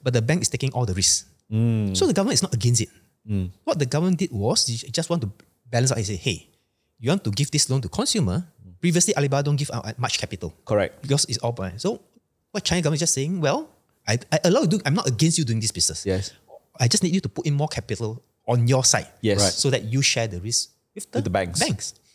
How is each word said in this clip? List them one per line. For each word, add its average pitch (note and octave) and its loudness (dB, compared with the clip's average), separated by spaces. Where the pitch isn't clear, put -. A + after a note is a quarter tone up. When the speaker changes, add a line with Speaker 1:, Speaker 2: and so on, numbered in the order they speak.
Speaker 1:
but B2 0
the A2 2
bank D#3 2
is - 0
taking C3 -4
all B2 -2
the F#2+ -2
risks. - 0
Speaker 2:
Mm. A2 2
Speaker 1:
So E4+ 2
the G3 2
government G3 2
is - 0
not F3+ -2
against A#2+ 2
it. G#2+ -4
Speaker 2:
Mm. F#2+ -2
Speaker 1:
What D#4 2
the D3 2
government D#3+ 0
did F3+ -2
was, A2+ 0
they A#2 -4
just E3 -2
want E3+ 0
to - -10
balance B2 2
out A#2 -2
and G2 -2
say, G#2 -4
"Hey, E2+ -4
you A#2+ -2
want G3 0
to - -2
give C#3+ -2
this - 0
loan B2+ 0
to F2+ -6
consumer, F3 0
previously E3+ 2
Alibaba C#3+ 0
don't D3 0
give D3 -4
out - -8
much - -4
capital." F2+ -8
Speaker 2:
Correct. - 0
Speaker 1:
Because C#3 0
it's A2+ -4
all A#2 0
by, F#2+ -8
so G3+ -4
what G#3 -6
China F3 2
government D3+ 0
is D#3+ 2
just - -
saying, D#3+ -2
"Well, C4+ 2
I, A2+ 2
I G#3+ 4
allow G#3+ 4
you F#3 4
to D3+ 4
do, F#2+ -2
I'm C3+ 2
not G#3+ 0
against D#3 2
you D#3+ 0
doing A2+ 0
this A2 -4
business. - -4
Speaker 2:
Yes. F#2+ -2
Speaker 1:
I B2 4
just - 2
need E3 2
you G3 2
to - -2
put - -8
in D3 2
more D3+ 0
capital A2 -6
on A#2+ 4
your C3 4
side. - 2
Speaker 2:
Yes. G2+ 4
Speaker 1:
Right. G2+ 4
Speaker 2:
Right. F2+ -2
Speaker 1:
So - 0
that B2 0
you B2+ 0
share A#2 0
the F2+ -8
risk A2+ -4
with - -14
the A#2+ -4
Speaker 2:
With G#2+ 0
the F#2 -2
banks. F2+ 0
Speaker 1:
banks." - -2